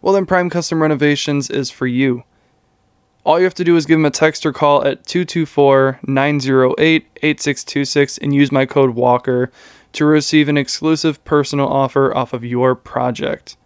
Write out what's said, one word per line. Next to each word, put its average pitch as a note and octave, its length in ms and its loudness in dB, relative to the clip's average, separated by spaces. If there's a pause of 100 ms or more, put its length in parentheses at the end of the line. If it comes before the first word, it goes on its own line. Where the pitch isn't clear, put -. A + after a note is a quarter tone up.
well F#3+ 120 2
then G3 120 2
Prime F3+ 240 0
Custom E3 320 -2
Renovations D3 680 0
is C#3 220 -4
for - 160 -6
you. B2 380 -2 (1000)
All D#3 160 2
you F#3 60 2
have F#3 100 -2
to F3+ 80 -6
do E3+ 140 4
is D3+ 80 0
give D#3+ 120 2
them D#3 80 2
a C#3+ 60 0
text D#3 340 0
or D3+ 60 0
call C#3+ 340 0
at - 200 -4
two F3+ 180 -2
two E3 220 -2
four, C3+ 600 2
nine C3+ 360 0
zero C3 360 2
eight, D#3+ 300 2 (140)
eight D3+ 200 -2
six - 220 -4
two C#3+ 220 -4
six C#3+ 320 -2
and C#3+ 180 -2
use C#3+ 160 2
my C3+ 140 0
code C3 260 0
Walker B2 600 0 (420)
to D3+ 120 -2
receive D3+ 420 2
an D3 100 0
exclusive D#3 680 -2
personal C#3+ 420 -2
offer C3+ 480 0
off B2+ 160 -4
of A#2+ 140 -10
your B2 300 0
project. - 920 -6